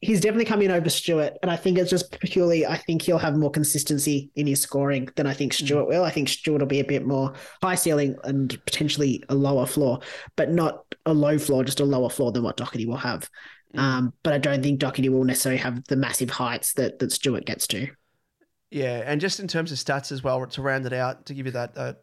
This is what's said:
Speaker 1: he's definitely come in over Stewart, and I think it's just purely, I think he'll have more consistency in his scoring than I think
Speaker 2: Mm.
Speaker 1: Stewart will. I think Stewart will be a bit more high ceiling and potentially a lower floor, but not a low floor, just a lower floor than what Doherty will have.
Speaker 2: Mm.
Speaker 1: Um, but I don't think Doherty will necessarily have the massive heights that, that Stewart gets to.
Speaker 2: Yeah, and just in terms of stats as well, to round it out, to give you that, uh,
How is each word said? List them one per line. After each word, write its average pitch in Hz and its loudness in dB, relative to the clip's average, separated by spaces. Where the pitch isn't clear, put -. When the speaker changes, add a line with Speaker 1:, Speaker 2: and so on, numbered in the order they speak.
Speaker 1:
he's 202 4
definitely 220 4
come 214 2
in 196 4
over 170 2
Stewart, 156 0
and 175 0
I 170 0
think 180 2
it's 180 4
just 180 0
purely, 170 2
I 165 0
think 165 -2
he'll 175 2
have 151 0
more 147 4
consistency 143 0
in 147 0
his 139 2
scoring 139 0
than 147 0
I 135 0
think 135 -4
Speaker 2:
Mm. - -2
Speaker 1:
Stewart 143 2
will. 135 2
I 127 0
think 143 -2
Stewart 151 0
will 139 0
be 139 2
a 131 0
bit 139 -2
more 135 0
high 185 2
ceiling 147 2
and 135 0
potentially 143 0
a 135 0
lower 139 4
floor, 135 0
but 147 2
not 165 0
a 165 4
low 147 4
floor, 131 2
just 139 -2
a 147 2
lower 127 2
floor 123 0
than 120 0
what - -2
Doherty 117 -6
will 117 -4
have. 123 -6
Speaker 2:
Mm. - -8
Speaker 1:
Um, 127 0
but 151 2
I 143 2
don't 139 0
think 139 0
Doherty 135 0
will 131 4
necessarily 127 0
have 127 -6
the 135 -2
massive 135 0
heights 120 -4
that, 123 -2
that 123 -2
Stewart - -2
gets - -6
to. 127 -4
Speaker 2:
Yeah, 123 -2
and 147 0
just 190 -4
in 190 -6
terms 165 -4
of 131 -6
stats 139 -4
as 131 -8
well, 131 -2
to 131 -10
round 135 -2
it 127 -6
out, 127 -2
to 147 -12
give 135 -8
you 127 -4
that, 120 -6
uh, 127 -6